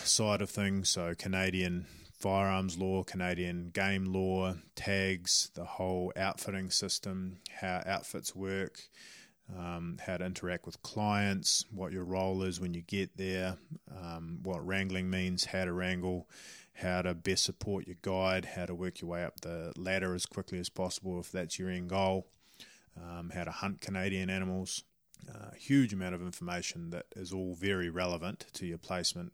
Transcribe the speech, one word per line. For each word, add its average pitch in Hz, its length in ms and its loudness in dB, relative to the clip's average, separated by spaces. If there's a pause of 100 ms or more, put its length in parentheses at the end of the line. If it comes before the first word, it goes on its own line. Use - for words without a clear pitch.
side 104 400 4
of 95 80 -2
things, 98 380 2
so 85 260 2
Canadian 92 720 2 (260)
firearms 95 640 4
law, 95 260 2
Canadian 87 680 0
game 95 340 4
law, 92 480 2 (220)
tags, 95 800 2
the 85 100 -6
whole 92 500 0
outfitting 95 540 -2
system, 92 680 -2 (200)
how 90 280 0
outfits - 480 -4
work, 95 480 -4 (760)
um, 87 480 -4
how 92 120 0
to 90 80 -2
interact 87 420 -4
with - 160 -12
clients, 101 880 4
what 92 200 -4
your 92 120 -2
role 95 400 2
is 90 160 0
when 87 160 -2
you 85 60 -4
get 95 360 -2
there, 92 400 0 (420)
um, 85 440 -8
what 87 220 -2
wrangling 92 440 2
means, 92 360 2
how 92 200 0
to 87 80 0
wrangle, 90 540 0 (520)
how 90 240 2
to 90 100 2
best 92 300 2
support - 440 -2
your 90 140 -10
guide, 92 420 4
how 90 220 -4
to 90 100 -4
work 90 240 -4
your 85 100 -6
way 87 140 -2
up - 180 -6
the 85 360 -6
ladder 92 360 2
as 90 120 -2
quickly 95 340 -6
as 87 80 -4
possible 92 520 -2
if 85 120 -8
that's 87 260 -4
your 92 120 -2
end 90 200 -4
goal, 95 380 4 (680)
um, 85 360 -8
how 85 120 -2
to 80 60 -4
hunt 98 280 -4
Canadian 95 500 0
animals. 92 540 -2 (460)
Uh, - 240 -14
a - 20 -16
huge 135 380 4
amount 92 220 -2
of 87 60 -6
information 87 680 -4
that 87 160 -6 (100)
is 92 160 -8
all 92 220 -2
very 90 360 2
relevant 87 640 -2
to - 140 -6
your 85 120 -4
placement 87 560 -2